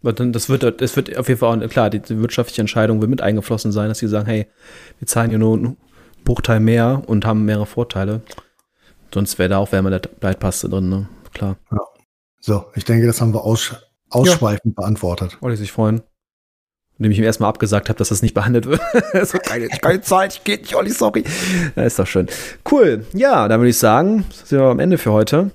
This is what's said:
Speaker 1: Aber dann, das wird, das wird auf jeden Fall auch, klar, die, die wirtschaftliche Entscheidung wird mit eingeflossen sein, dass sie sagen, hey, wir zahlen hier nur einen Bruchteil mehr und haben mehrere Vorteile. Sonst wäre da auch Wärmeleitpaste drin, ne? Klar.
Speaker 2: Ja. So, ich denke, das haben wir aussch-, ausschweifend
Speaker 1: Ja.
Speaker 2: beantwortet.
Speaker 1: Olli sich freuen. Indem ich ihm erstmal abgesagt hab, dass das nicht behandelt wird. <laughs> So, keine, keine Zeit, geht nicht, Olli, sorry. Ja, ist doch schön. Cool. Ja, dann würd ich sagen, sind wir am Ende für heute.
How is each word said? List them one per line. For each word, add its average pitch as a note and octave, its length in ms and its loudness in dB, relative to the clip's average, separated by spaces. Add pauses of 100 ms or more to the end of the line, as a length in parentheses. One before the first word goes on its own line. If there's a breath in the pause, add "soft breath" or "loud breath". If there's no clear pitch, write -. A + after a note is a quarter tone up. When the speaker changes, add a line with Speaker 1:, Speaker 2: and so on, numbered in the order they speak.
Speaker 1:
Aber A#2 120 -2
dann, B2 180 -2
das A2+ 160 -4
wird, B2+ 340 0
das B2+ 140 -2
wird - 220 -4
auf B2+ 100 -4
jeden B2 140 0
Fall A2+ 200 2
auch, A2+ 80 -6
klar, A2 200 0
die, G#2 100 -4
die A2 220 -6
wirtschaftliche - 400 -2
Entscheidung A2 400 0
wird A2 80 0
mit C3 120 0
eingeflossen G#2+ 520 -2
sein, G#2+ 160 -2
dass A2 100 -6
sie A2+ 80 -2
sagen, G#2 200 -2
hey, G#2+ 200 -2 (520 loud breath)
wir A#2+ 80 -8
zahlen A2+ 220 0
hier G#2+ 100 0
nur A2 180 4
einen C3 200 -4 (460 soft breath)
Bruchteil A#2 380 2
mehr A#2 440 2
und G#2+ 200 0
haben G#2+ 180 0
mehrere G#2 220 0
Vorteile. G#2+ 560 -4 (920 loud breath)
Sonst G2 240 -2
wäre F#2 120 2
da G2 80 2
auch G2+ 160 0
Wärmeleitpaste F#2+ 960 -2
drin, F#2 200 -2
ne? F#2+ 200 -2 (240)
Klar. F#2+ 240 -4 (120)
Speaker 2:
Ja. G#2 100 -2 (600)
So, G#2 260 -2 (100)
ich G#2 80 -6
denke, A#2 240 2
das A2+ 140 0
haben A2+ 120 2
wir G#2+ 120 -4
aussch-, A2+ 320 -2 (320)
ausschweifend A2+ 680 2
Speaker 1:
Ja. G2+ 60 -8
Speaker 2:
beantwortet. F#2 580 -4
Speaker 1:
Olli B2 160 -4
sich G#2 160 -8
freuen. A2 300 0 (960)
Indem G#2+ 160 2
ich G2 40 2
ihm A2+ 60 2
erstmal A2 240 2
abgesagt G#2 420 0
hab, A2 60 -2
dass - 140 -2
das G#2+ 120 0
nicht A2+ 120 2
behandelt A2+ 320 2
wird. C#3+ 160 0 (220)
<laughs> F#3+ 220 0
So, - 120 -4
keine, A#2 320 -6
keine F3+ 320 0
Zeit, F#3+ 420 0
geht G#3 200 -4
nicht, - 120 -8
Olli, G3 140 0
sorry. - 340 -2 (540 loud breath)
Ja, - 60 0
ist A#2 160 -2
doch F#2 60 2
schön. F2+ 220 -2 (420 loud breath)
Cool. D#3 440 4
Ja, F#3+ 340 2
dann A2 140 4
würd B2 80 6
ich A#2 80 2
sagen, F3 540 4
sind - 280 -2
wir C3+ 60 6
am B2 140 4
Ende F3+ 180 2
für A2 160 0
heute. D3 420 2